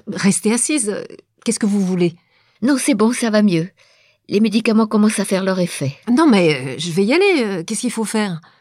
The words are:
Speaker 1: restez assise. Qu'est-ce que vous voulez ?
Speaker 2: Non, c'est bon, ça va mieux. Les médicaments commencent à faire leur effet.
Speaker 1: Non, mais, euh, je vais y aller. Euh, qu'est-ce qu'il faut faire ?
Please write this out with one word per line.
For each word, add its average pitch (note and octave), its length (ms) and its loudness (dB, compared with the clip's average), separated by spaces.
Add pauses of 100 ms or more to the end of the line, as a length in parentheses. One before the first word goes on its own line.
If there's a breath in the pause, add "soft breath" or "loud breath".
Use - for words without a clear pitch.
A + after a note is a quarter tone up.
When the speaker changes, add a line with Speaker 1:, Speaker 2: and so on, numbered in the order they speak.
Speaker 1:
restez G3+ 440 -2
assise. A#3+ 420 -2 (520)
Qu'est-ce - 140 -2
que - 60 -2
vous G3+ 200 0
voulez ? F3 320 0 (460 soft breath)
Speaker 2:
Non, C4+ 160 2
c'est C#4 160 0
bon, A3 180 2
ça A#3+ 160 -4
va G#3+ 140 2
mieux. F3 260 2 (600 soft breath)
Les G3+ 100 0
médicaments A3 480 2
commencent G#3+ 320 2
à G3 60 -2
faire F#3+ 180 -2
leur F#3+ 160 -2
effet. D3 360 -4 (160)
Speaker 1:
Non, C#4+ 140 4
mais, F#3 300 4
euh, C3+ 240 -8
je E3+ 120 -8
vais F#3+ 140 0
y A#3 80 0
aller. F4+ 300 2
Euh, F#3+ 200 -6
qu'est-ce G#3+ 180 -8
qu'il B3 100 -4
faut A3+ 120 -4
faire ? G3+ 380 -4 (200 soft breath)